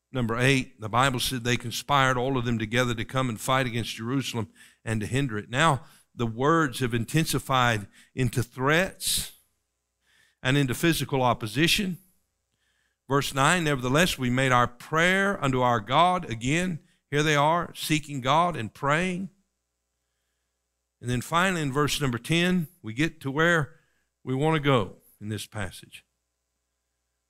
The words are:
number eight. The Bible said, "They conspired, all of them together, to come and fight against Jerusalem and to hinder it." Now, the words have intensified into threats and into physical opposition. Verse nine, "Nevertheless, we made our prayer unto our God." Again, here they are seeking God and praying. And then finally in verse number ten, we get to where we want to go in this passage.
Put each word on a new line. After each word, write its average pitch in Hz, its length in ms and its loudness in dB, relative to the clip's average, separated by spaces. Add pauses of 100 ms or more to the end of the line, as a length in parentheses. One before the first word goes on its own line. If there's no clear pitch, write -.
(120)
number 117 240 -2
eight. 131 460 0
The 110 80 -8
Bible 123 300 2
said, 123 240 -4
"They 120 140 0
conspired, 131 600 0
all 127 220 -2
of 117 60 -4
them 120 120 0
together, 117 380 0
to 110 100 -6
come 131 240 -2
and 104 100 -8
fight 131 280 0
against 113 280 -6
Jerusalem 117 560 -6 (320)
and 110 180 -2
to 104 40 -4
hinder 127 320 -2
it." 104 140 -12
Now, 143 340 2 (280)
the 120 120 -2
words 135 540 0
have 120 160 -2
intensified 120 920 0 (280)
into 127 260 0
threats - 920 -2 (1080)
and 131 160 2
into 135 160 2
physical 143 480 0
opposition. 143 800 0 (1080)
Verse 139 280 0
nine, 160 280 4
"Nevertheless, 143 540 2
we 123 140 0
made 131 200 2
our 123 160 6
prayer 185 760 0
unto 131 180 0
our 120 180 4
God." 165 480 2
Again, 147 520 -2 (320)
here 147 100 0
they 151 140 2
are 156 400 2
seeking 147 440 -4
God 156 360 2
and 110 180 -8
praying. 180 560 -2 (1700)
And 113 80 -14
then 123 140 -2
finally 175 400 0
in 143 100 -2
verse 143 300 0
number 143 160 0
ten, 175 500 0 (140)
we 110 120 -10
get 156 280 -4
to 135 80 -6
where 160 500 0 (440)
we 127 100 -4
want 156 220 2
to 156 40 2
go 135 380 2 (240)
in 104 80 -10
this 104 160 -6
passage. - 580 -12 (1300)